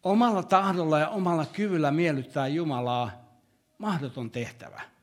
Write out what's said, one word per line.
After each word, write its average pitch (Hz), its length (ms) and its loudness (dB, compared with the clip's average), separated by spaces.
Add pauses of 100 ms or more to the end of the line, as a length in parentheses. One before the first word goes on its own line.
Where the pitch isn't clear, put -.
omalla 214 400 4
tahdolla 180 560 2
ja 151 100 2
omalla 175 380 0
kyvyllä 175 440 0
miellyttää 143 580 0
Jumalaa? 123 800 -4 (500)
Mahdoton 139 520 -6
tehtävä. - 500 -10 (220)